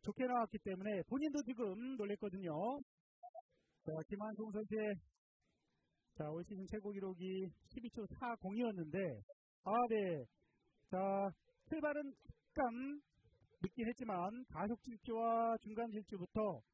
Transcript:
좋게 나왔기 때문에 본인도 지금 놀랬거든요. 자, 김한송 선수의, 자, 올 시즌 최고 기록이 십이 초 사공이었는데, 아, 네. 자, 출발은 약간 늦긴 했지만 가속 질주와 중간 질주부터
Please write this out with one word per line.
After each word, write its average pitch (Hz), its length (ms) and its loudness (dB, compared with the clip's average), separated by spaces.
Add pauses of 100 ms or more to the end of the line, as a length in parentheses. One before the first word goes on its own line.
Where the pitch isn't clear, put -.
좋게 233 240 0
나왔기 233 340 2
때문에 190 480 0
본인도 285 340 2
지금 233 540 -2
놀랬거든요. 202 560 -2 (1300)
자, 156 80 -2 (160)
김한송 214 440 -4
선수의, 214 420 0 (1200)
자, 151 160 -4
올 170 140 -4
시즌 190 240 -10
최고 208 240 -4
기록이 190 560 -2 (180)
십이 233 240 -8
초 214 160 -6
사공이었는데, 202 920 -2 (680)
아, 190 80 2 (180)
네. 185 340 4 (680)
자, 185 80 0 (680)
출발은 294 440 0 (460)
약간 269 420 2 (640)
늦긴 220 260 0
했지만 220 600 -2
가속 208 340 0
질주와 226 760 4
중간 220 300 -2
질주부터 202 680 0 (140)